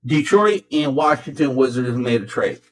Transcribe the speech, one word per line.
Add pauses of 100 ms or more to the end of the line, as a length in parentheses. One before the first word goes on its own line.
Detroit
and
Washington
Wizards
made
a
trade. (120)